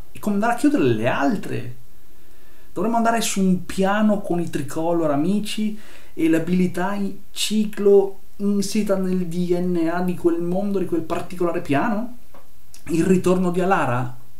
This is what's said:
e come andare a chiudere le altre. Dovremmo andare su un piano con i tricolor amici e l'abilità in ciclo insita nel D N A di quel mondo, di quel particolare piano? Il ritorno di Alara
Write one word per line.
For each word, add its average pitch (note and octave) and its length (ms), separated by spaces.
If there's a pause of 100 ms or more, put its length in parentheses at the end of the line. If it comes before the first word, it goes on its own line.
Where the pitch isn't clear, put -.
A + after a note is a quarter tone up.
(120)
e - 80
come G#3 160
andare A#3 180
a A#3+ 40
chiudere C#4+ 260
le A#2 240
altre. F#3+ 680 (960)
Dovremmo A3 260
andare A3+ 240
su - 200
un F#3 240
piano G3+ 560
con F3 180
i D#3+ 120
tricolor D#3+ 580
amici G#3 680 (380)
e D#3+ 140
l'abilità F3+ 640
in G3 240 (140)
ciclo G3+ 880 (180)
insita G3+ 580
nel F#3 300
D F3 240 (100)
N F3 320
A F3+ 100
di F3+ 140
quel E3+ 260
mondo, F#3+ 360
di F3+ 80
quel E3+ 160
particolare E3+ 580
piano? G3+ 580 (720)
Il E3 140
ritorno F3+ 480
di F3+ 100
Alara C3+ 540 (240)